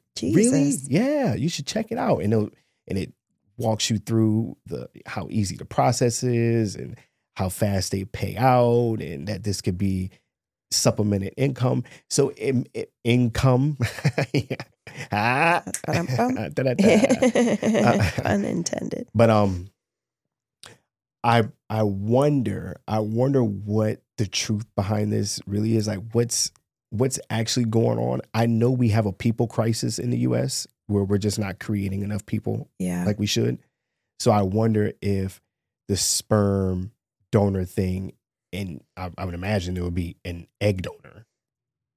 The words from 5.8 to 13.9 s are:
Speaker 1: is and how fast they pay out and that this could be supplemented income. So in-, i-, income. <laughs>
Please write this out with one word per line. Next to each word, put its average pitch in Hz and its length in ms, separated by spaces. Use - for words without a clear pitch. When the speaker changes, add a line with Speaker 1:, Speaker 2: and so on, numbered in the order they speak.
Speaker 1:
is 117 520
and 65 220
how 95 140
fast 98 420
they 98 120
pay 98 340
out 120 640
and 78 260
that - 160
this 101 180
could 90 160
be 95 320
supplemented 101 680
income. 131 460
So - 220
in-, 127 340
i-, - 120
income. 123 800
<laughs> - 500